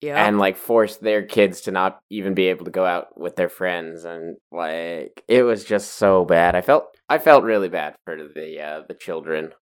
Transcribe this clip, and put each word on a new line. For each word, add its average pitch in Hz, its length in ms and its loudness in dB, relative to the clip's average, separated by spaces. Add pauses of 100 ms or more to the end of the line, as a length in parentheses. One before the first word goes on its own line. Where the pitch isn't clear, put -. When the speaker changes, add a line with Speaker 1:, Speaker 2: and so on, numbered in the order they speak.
Speaker 1:
Yeah. 143 260 -2
Speaker 2:
And, 104 100 2
like, 95 200 2
force 113 400 0
their 107 260 0
kids 101 380 0
to 101 100 -8
not 95 280 -2 (120)
even 98 220 -6
be 92 140 2
able 87 180 -2
to 85 60 -10
go 92 140 0
out 87 340 -4
with 87 180 -8
their 87 120 0
friends, 85 540 -6
and, 85 320 -12 (160)
like, 82 800 -8
it 123 140 4
was 110 200 0
just 101 300 -4
so 95 320 4
bad. 85 280 4
I 90 80 0
felt, - 220 2 (240)
I 151 100 2
felt 151 280 8
really 101 240 0
bad 80 260 -6 (100)
for 82 120 -12
the, 76 440 -14
uh, 76 260 -12
the - 60 -14
children. 80 600 -8 (160)